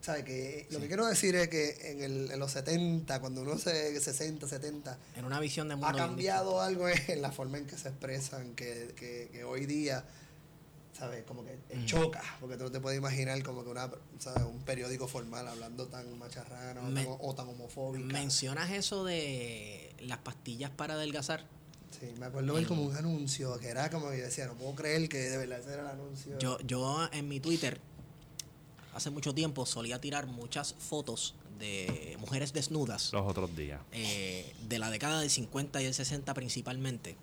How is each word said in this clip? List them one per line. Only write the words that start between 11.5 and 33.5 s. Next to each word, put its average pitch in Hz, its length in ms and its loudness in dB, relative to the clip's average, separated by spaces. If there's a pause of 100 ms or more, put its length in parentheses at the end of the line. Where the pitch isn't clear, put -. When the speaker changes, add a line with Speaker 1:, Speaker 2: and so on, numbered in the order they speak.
Speaker 1:
eh, - 240 -8
Speaker 2:
Ujú. 120 80 0
Speaker 1:
choca, 160 360 6 (200)
porque 127 160 -6
tú 127 80 -4
no 127 60 -4
te 135 100 -2
puedes 135 180 0
imaginar 135 440 2
como 127 200 -4
que 120 60 -8
una, 123 200 -2 (300)
¿sabes? 127 240 2
Un 120 200 -2
periódico 127 440 -2
formal 120 400 -4
hablando 117 400 -6
tan 123 320 -10
macharrano, 123 640 -8
Speaker 2:
Me-, 135 220 2
Speaker 1:
tan, 131 160 -2
o 135 120 0
tan 131 140 -4
homofóbica. 131 640 -4
Speaker 2:
mencionas 139 600 2
eso 196 340 0
de 120 960 -2
las 123 160 -4
pastillas 131 520 -6
para 151 260 -4
adelgazar. 151 500 -2 (520)
Speaker 1:
Sí, 123 100 -10 (120)
me 123 60 -6
acuerdo 135 300 2
ver 165 80 6
Speaker 2:
En 160 40 2
Speaker 1:
como 165 160 4
un 143 140 2
anuncio 139 600 0
que 120 120 -6
era 131 200 2
como 156 200 -2
que 135 80 -2
yo 127 80 -2
decía, 131 220 -2
"No 120 80 -8
puedo 131 200 -4
creer 151 320 4
que 151 120 0
de 131 180 0
verdad 127 220 -2
ese 127 140 -8
era 143 100 -4
el 143 40 -4
anuncio". 139 520 -6
Speaker 2:
Yo, 127 200 2
yo 131 540 2
en 143 160 -2
mi 139 100 0
Twitter, 147 400 2 (1160)
hace 135 140 -2
mucho 143 240 0
tiempo 143 320 2
solía 120 360 0
tirar 143 260 -2
muchas 120 500 -2
fotos - 560 -2 (260)
de 95 600 -2
mujeres 135 340 0
desnudas. 143 600 2
Speaker 3:
Los 98 140 4
otros 92 280 2